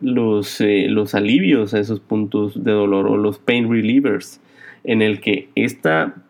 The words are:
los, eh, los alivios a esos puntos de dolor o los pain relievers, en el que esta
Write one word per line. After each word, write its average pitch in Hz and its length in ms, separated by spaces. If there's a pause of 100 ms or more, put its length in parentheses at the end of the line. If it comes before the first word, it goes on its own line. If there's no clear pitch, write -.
los, 113 640
eh, 101 260
los 104 260
alivios 113 600
a 107 60
esos 104 200
puntos 104 640
de 110 80
dolor 101 360
o 98 100
los 104 200
pain 120 320
relievers, 113 720 (440)
en 113 180
el 107 180
que - 340
esta 160 600 (160)